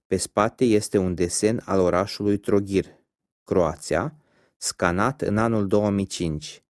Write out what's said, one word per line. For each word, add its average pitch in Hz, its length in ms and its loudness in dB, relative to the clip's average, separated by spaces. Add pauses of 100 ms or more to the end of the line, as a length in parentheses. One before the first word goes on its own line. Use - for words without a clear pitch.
Pe 95 100 -2
spate 104 480 0
este 107 340 2
un 90 160 0
desen 92 500 0
al 95 160 0
orașului 101 580 0
Trogir, 98 480 0 (580)
Croația, 85 720 -2 (420)
scanat 95 680 -2
în 101 140 -2
anul 110 300 0
două 104 240 2
mii 98 160 0
cinci. - 580 -8 (120)